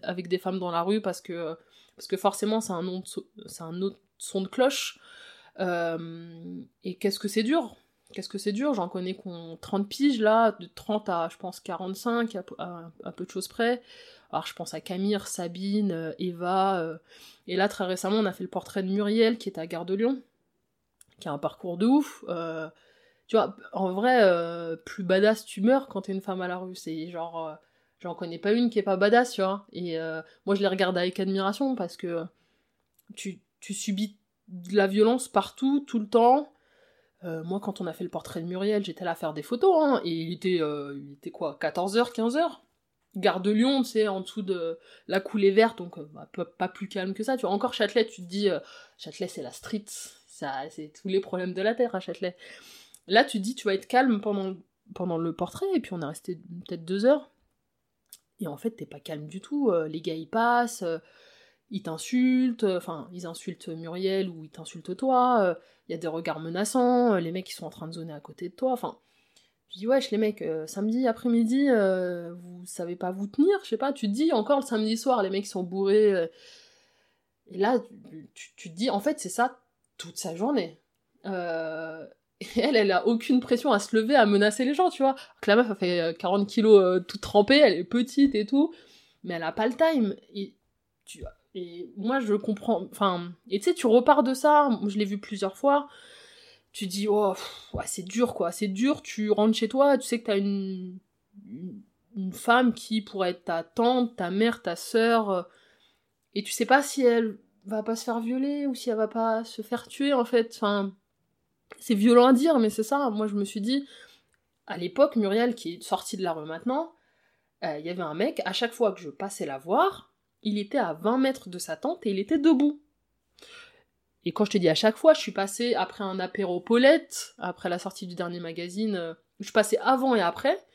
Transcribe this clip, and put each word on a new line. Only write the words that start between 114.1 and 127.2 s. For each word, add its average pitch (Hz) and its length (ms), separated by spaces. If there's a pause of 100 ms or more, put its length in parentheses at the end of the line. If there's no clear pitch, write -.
à 190 100
l'époque, 175 400
Muriel, 226 380
qui 165 200
est 175 80
sortie - 360
de 185 40
la 170 120
rue 156 120
maintenant, 254 460 (720)
euh, 156 140
il 156 80
y - 20
avait 180 140
un 156 100
mec, 220 320
à 185 80
chaque 233 220
fois 214 180
que 185 80
je 175 80
passais 190 380
la 139 100
voir, 226 560 (300)
il 208 160
était 202 200
à 175 140
vingt 202 260
mètres 262 300
de 180 100
sa 165 180
tante 311 300
et 214 40
il 196 100
était 294 180
debout. 294 420 (1400)
Et 175 80
quand 214 120
je 202 80
te 214 60
dis 175 100
à 156 80
chaque 220 200
fois, 320 160
je 311 60
suis - 140
passée 208 420
après - 300
un 190 160
apéro 180 400
Paulette, 262 800